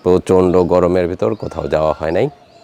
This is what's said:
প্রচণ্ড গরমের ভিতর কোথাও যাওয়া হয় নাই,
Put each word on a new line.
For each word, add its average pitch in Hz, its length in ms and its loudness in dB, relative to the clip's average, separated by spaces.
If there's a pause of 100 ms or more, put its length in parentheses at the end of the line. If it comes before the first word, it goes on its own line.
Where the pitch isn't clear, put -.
প্রচণ্ড 90 600 2
গরমের 90 460 0
ভিতর 110 260 -4
কোথাও - 340 -10
যাওয়া 78 240 0
হয় 78 180 -6
নাই, 101 180 -2 (360)